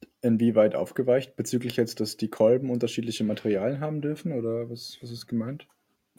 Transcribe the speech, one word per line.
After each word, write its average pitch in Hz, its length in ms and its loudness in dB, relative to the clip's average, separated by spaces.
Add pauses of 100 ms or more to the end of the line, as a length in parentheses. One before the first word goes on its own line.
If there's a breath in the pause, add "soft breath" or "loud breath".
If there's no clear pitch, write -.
(220)
Inwieweit 110 520 4
aufgeweicht? 127 640 0
Bezüglich 120 400 -2
jetzt, 117 240 0
dass 107 160 -4
die 110 140 -4
Kolben 123 400 4
unterschiedliche 117 540 -2
Materialien 107 560 0
haben 151 200 -4
dürfen 151 320 -4
oder 117 380 -4
was, - 320 -14
was 123 80 -14
ist 117 160 -14
gemeint? 120 420 -6 (500)